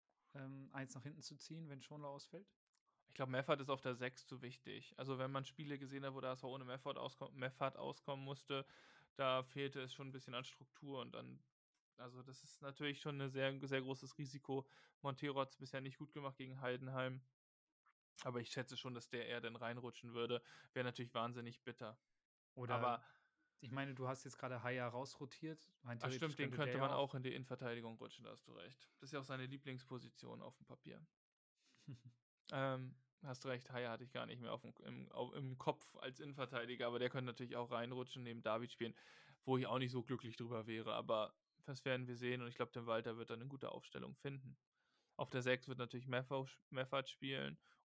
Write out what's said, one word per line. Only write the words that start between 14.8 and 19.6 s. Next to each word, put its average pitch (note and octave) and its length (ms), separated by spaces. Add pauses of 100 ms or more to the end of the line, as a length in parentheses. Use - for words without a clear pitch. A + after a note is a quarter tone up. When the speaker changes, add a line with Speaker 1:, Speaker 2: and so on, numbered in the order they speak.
Speaker 2:
Montero C#3 380
hat's C3+ 180
bisher C3+ 240
nicht C3 160
gut D3 160
gemacht C#3 240
gegen C3 240
Heidenheim. C3 600 (1000)
Aber B2 160
ich A#2+ 100
schätze B2+ 260
schon, B2+ 180
dass A#2 160
der A#2+ 180
eher A#2+ 140
dann A#2 140
reinrutschen A#2+ 580